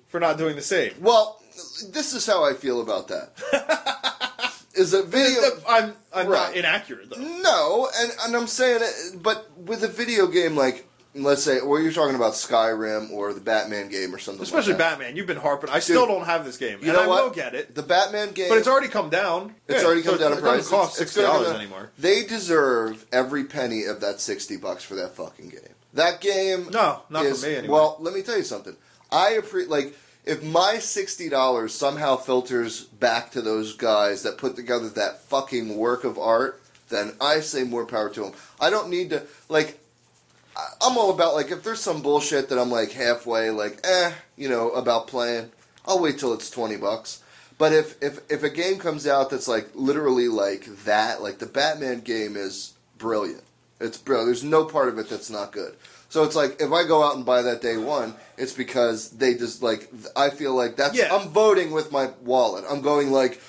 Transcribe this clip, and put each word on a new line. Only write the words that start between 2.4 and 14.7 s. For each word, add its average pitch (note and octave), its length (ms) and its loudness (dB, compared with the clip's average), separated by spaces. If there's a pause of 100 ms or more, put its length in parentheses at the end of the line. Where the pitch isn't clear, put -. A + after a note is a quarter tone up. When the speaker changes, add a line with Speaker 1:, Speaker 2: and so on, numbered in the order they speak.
Speaker 2:
I C#3 120 4
feel B2 260 -2
about G#2+ 280 -4
that. D#2+ 240 -8 (200)
Speaker 1:
<laughs> - 1200 -4
Speaker 2:
Is F#3 180 2
that F#3+ 140 2
video B3+ 360 2 (260)
Speaker 1:
I'm, A3+ 260 4 (200)
I'm F#3 140 0
Speaker 2:
Right. - 200 2
Speaker 1:
not - 80 -8
inaccurate, D#3+ 540 -2
though. A3 100 -12
Speaker 2:
No, B3+ 680 2 (100)
and, A#3 140 0 (100)
and A#3 140 -2
I'm A#3 100 -2
saying B3 360 2
it, F3+ 400 -6
but G#3+ 360 0
with F#3+ 240 -6
a A3 60 2
video A3+ 400 2
game, E3 280 2
like, C3 300 2 (280)
let's C#3+ 280 2
say, C3 180 2
well, C#3+ 200 2
you're D#3+ 120 2
talking D3+ 220 2
about A#2+ 200 2
Skyrim A2 760 0
or G2+ 240 -4
the F#2+ 60 -14
Batman G#2 500 -2
game F#2+ 240 -6
or F#2+ 40 -12
something - 240 -12
Speaker 1:
Especially A3 320 0